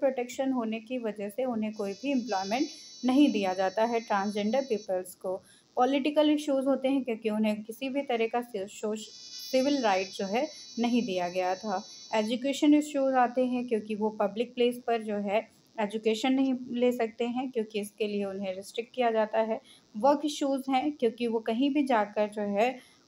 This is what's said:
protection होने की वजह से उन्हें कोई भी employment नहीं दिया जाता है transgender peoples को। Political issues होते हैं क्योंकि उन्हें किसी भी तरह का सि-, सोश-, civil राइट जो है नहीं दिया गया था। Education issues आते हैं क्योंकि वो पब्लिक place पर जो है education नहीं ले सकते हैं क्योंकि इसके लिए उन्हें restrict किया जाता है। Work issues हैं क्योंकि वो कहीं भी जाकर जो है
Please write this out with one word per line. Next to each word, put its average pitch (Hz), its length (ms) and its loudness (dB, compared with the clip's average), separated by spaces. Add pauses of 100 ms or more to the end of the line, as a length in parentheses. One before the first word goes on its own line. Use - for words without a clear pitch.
protection 262 500 0
होने 226 260 -2
की 247 180 -6
वजह 208 320 -4
से 254 160 -4
उन्हें 214 280 -2
कोई 196 200 -4
भी 269 180 -4
employment 214 560 0 (380)
नहीं 262 260 8
दिया 196 220 0
जाता 190 320 2
है 233 140 2
transgender 208 600 0
peoples 202 540 -4
को। 185 220 -6 (380)
Political 285 540 4
issues 294 360 2
होते 262 220 2
हैं 269 160 2
क्योंकि 220 260 -4
उन्हें 214 340 0
किसी 262 260 -8
भी 277 120 -2
तरह 233 260 0
का 240 140 -2
सि-, 208 260 -8
सोश-, 214 420 -6 (420)
civil 269 300 2
राइट 190 300 2
जो 202 140 -6
है 240 240 -2 (300)
नहीं 240 220 2
दिया 180 280 -2
गया 185 260 -2
था। 202 300 -4 (300)
Education 254 580 2
issues 277 420 2
आते 247 300 2
हैं 247 220 -2
क्योंकि 214 280 -2
वो 214 140 0
पब्लिक 214 460 -4
place 247 320 0
पर 233 140 0
जो 214 140 -4
है 208 340 -2 (300)
education 220 540 0
नहीं 269 200 2 (180)
ले 240 200 2
सकते 233 320 -2
हैं 254 280 -4
क्योंकि 214 280 -4
इसके 208 280 -4
लिए 202 180 -2
उन्हें 190 300 -6
restrict 214 400 -10
किया 233 160 2
जाता 220 280 2
है। 220 220 0 (360)
Work 277 280 4
issues 277 460 -2
हैं 269 200 2
क्योंकि 240 360 -2
वो 226 120 0
कहीं 240 340 0
भी 294 100 2
जाकर 214 460 2
जो 214 120 -6
है 208 680 -2